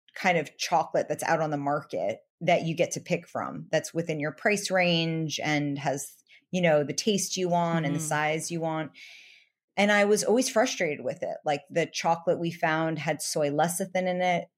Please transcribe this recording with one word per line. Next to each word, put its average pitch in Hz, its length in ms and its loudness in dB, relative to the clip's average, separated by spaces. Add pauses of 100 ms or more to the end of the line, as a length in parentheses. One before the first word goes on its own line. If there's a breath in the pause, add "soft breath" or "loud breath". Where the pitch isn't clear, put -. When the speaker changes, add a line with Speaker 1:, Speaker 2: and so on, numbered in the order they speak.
(160)
Speaker 1:
kind 180 220 2
of 147 200 -4
chocolate - 520 0
that's 156 140 -4
out 160 180 2
on 156 80 0
the 147 80 -2
market 143 640 -4 (200)
that 170 240 2
you 165 120 -2
get 165 160 0
to - 80 -6
pick 170 280 -4
from, 110 440 -8
that's 156 220 -2
within 165 260 -4
your 151 140 -4
price 208 360 -2
range 165 720 0
and 147 380 -2
has, 139 340 -4 (380 soft breath)
you 180 100 -2
know, 151 220 4
the 143 100 -4
taste 196 440 -2
you 180 120 0
want 170 360 2
and 165 100 -2
the 165 40 -2
Speaker 2:
Mm-hmm. 156 80 -6
Speaker 1:
size 156 440 -2
you 170 80 -2
want. 160 320 -4 (840 loud breath)
And 202 160 4
I 208 140 6
was 208 180 4
always 247 260 4
frustrated 190 540 0
with - 200 -6
it. - 220 -4
Like, 147 240 0
the 156 180 0
chocolate 170 500 0
we 165 140 -2
found 160 480 0
had 151 220 -2
soy 151 280 0
lecithin 175 580 0
in 180 140 0
it, 180 360 0